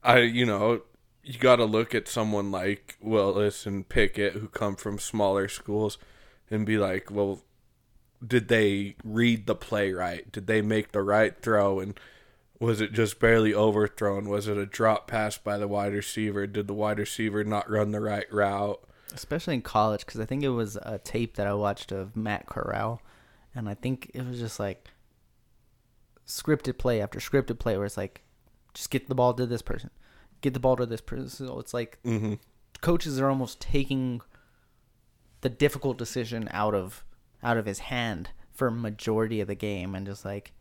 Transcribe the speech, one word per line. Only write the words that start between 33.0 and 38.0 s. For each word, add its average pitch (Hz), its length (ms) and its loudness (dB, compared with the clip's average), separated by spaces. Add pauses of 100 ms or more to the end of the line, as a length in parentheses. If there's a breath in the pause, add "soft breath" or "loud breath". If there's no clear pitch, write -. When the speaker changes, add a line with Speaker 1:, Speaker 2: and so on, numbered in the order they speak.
Speaker 2:
are 135 80 4
almost 135 320 -2
taking 131 600 0 (1200 soft breath)
the - 80 -2
difficult 131 500 0
decision 113 540 -6
out 104 220 0
of, 95 300 -4 (380)
out 117 140 2
of 107 100 -2
his 98 120 -6
hand 113 520 -6 (220 soft breath)